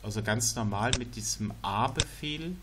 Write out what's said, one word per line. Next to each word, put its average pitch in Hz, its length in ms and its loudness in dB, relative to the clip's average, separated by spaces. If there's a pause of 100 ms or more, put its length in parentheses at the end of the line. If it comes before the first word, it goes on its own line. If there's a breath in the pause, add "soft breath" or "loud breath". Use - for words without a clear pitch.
also 107 200 -2
ganz 110 320 2
normal 107 440 2
mit 120 180 -6
diesem 107 460 -4
A-Befehl 151 1000 0